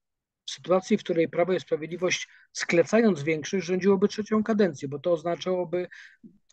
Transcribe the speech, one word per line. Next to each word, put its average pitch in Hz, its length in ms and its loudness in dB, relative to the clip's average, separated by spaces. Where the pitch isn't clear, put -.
w - 20 -10
sytuacji, 185 480 0
w - 20 -18
której 165 280 0
Prawo 175 240 0
i 170 80 0
Sprawiedliwość, 160 680 -4
sklecając 180 720 2
większość, 160 440 -2
rządziłoby 185 420 2
trzecią 214 340 -2
kadencję, 196 460 0
bo 143 100 -6
to 175 140 0
oznaczałoby 170 760 -2